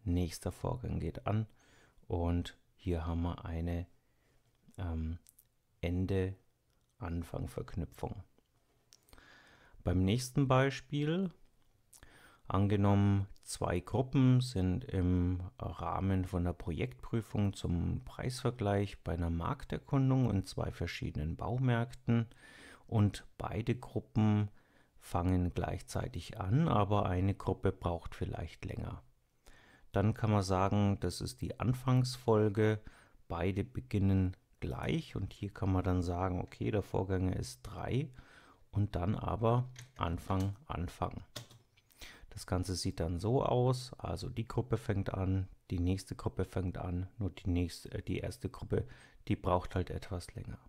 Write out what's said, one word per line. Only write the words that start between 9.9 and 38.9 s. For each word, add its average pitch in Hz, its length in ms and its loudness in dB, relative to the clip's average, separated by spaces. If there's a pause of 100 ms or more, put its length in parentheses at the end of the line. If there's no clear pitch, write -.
nächsten 127 440 2
Beispiel, 147 840 2 (1160)
angenommen, 101 760 4 (200)
zwei - 340 -2
Gruppen 127 600 4
sind 92 440 0
im 90 560 2 (180)
Rahmen 90 680 -2
von 87 200 0
der 87 80 0
Projektprüfung 104 1000 -2
zum 87 520 -2
Preisvergleich 101 1000 -2
bei 90 120 -4
einer 85 160 0
Markterkundung 131 1000 0
in 98 140 0
zwei - 280 -4
verschiedenen - 640 -4
Baumärkten 117 880 0 (600)
und 104 380 2 (140)
beide 117 380 -2
Gruppen 104 760 2 (480)
fangen 90 560 2
gleichzeitig - 840 -4
an, 127 280 2
aber 104 380 2
eine 92 280 2
Gruppe - 360 0
braucht - 460 -4
vielleicht - 480 -8
länger. - 380 -8 (880)
Dann 101 220 4
kann 107 180 2
man 104 100 6
sagen, 98 580 4
das 87 200 -2
ist - 200 -6
die - 200 -6
Anfangsfolge, 110 1200 4 (480)
beide 95 340 0
beginnen 95 760 2 (220)
gleich - 560 -4
und 98 180 -6
hier 101 180 -8
kann 95 200 -2
man 92 140 4
dann 90 180 2
sagen, 90 380 -2
okay, 113 320 -4
der 101 100 2
Vorgänger 95 540 0
ist - 260 -8
drei - 480 -4 (640)
und 104 240 0